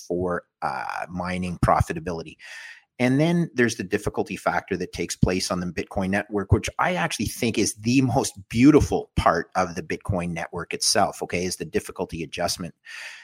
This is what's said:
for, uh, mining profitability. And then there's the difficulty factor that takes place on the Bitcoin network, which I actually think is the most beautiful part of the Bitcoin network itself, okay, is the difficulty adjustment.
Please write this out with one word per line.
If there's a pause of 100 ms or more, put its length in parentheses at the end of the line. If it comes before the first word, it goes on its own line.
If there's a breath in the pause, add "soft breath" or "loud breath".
for, (180)
uh,
mining
profitability. (640 loud breath)
And
then
there's
the
difficulty
factor
that
takes
place
on
the
Bitcoin
network,
which (120)
I
actually
think
is
the
most (160)
beautiful
part
of
the
Bitcoin
network
itself,
okay,
is
the
difficulty
adjustment. (500 loud breath)